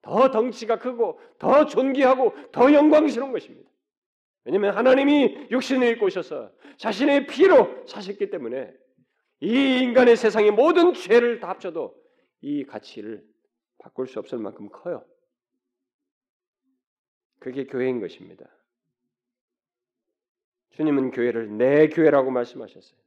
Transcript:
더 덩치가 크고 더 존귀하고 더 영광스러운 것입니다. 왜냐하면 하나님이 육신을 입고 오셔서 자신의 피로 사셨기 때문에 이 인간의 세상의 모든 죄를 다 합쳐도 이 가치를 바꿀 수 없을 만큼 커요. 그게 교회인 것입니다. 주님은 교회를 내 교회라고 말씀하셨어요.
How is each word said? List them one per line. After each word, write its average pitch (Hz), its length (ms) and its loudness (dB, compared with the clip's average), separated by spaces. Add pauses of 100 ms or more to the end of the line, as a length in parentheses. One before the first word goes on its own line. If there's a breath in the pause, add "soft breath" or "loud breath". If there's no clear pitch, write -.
더 254 280 2
덩치가 226 480 -4
크고 233 400 -6 (200 soft breath)
더 294 280 4
존귀하고 262 680 0 (180 loud breath)
더 262 200 4
영광스러운 294 600 4
것입니다. - 380 -12 (760)
왜냐하면 196 320 -2
하나님이 269 760 2
육신을 262 420 0
입고 226 140 -2
오셔서 147 460 -8 (240 loud breath)
자신의 277 520 -2
피로 294 580 4
사셨기 196 420 -10
때문에 127 460 -10 (680)
이 254 400 0
인간의 240 360 4
세상의 214 340 2
모든 330 420 4
죄를 233 480 0
다 175 100 -12
합쳐도 165 460 -10 (440)
이 143 240 -8
가치를 107 600 -16 (540)
바꿀 - 300 -12
수 - 100 -14
없을 117 200 -12
만큼 101 300 -14
커요. 160 360 -14 (2250)
그게 131 260 -12
교회인 127 360 -6
것입니다. 90 440 -16 (2250)
주님은 139 420 -2
교회를 113 440 -6
내 139 320 4
교회라고 143 420 2
말씀하셨어요. 123 760 -10